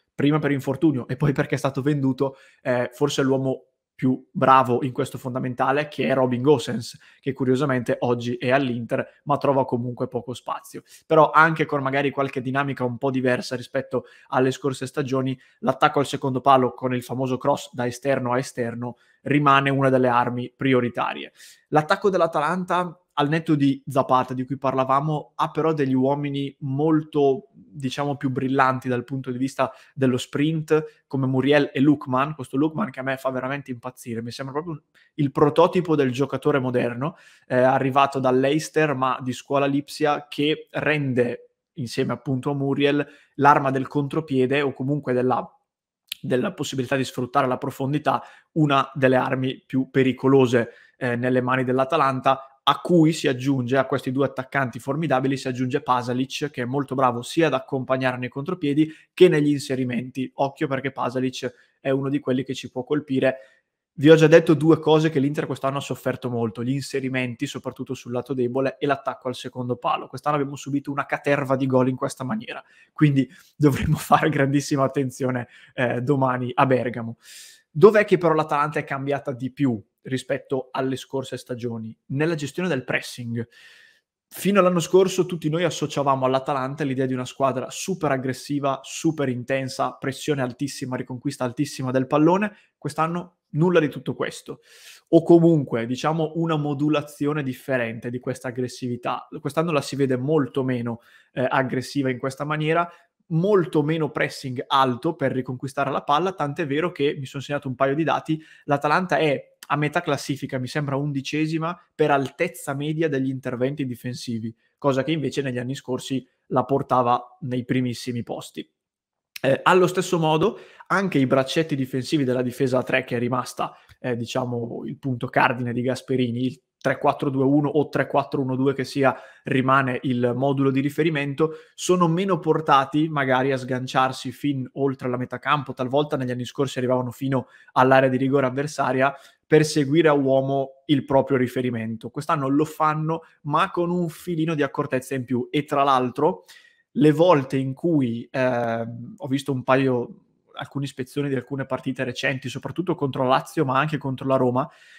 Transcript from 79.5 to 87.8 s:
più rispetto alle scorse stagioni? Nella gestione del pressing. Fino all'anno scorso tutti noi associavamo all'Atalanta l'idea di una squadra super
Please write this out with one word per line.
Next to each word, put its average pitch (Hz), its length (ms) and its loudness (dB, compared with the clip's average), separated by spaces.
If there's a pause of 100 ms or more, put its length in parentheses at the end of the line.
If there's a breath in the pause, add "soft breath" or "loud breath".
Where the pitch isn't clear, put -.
più 123 280 0 (220)
rispetto 131 720 -6
alle 131 240 -2
scorse 131 400 -8
stagioni? 113 600 -10 (100)
Nella 151 280 -2
gestione 156 340 -4
del 135 160 -2
pressing. 120 640 -6 (840 soft breath)
Fino 196 280 2
all'anno 180 200 4
scorso 185 460 4
tutti 165 220 -6
noi 165 160 0
associavamo 139 600 0
all'Atalanta 135 600 -2
l'idea 135 220 0
di 131 80 -4
una 127 100 -4
squadra 127 460 -2
super 180 420 -4